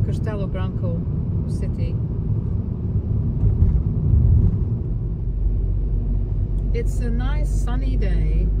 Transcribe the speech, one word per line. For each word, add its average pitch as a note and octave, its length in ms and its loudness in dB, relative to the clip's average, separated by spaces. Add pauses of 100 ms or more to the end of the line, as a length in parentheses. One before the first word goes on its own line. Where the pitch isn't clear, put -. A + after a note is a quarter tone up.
Castelo G3+ 440 -2
Branco F#3 500 -2 (480)
city. - 460 -2 (4000)
It's A#3 260 -2
a A#3+ 100 0
nice A#3 400 0
sunny - 460 0
day. D3+ 500 2 (140)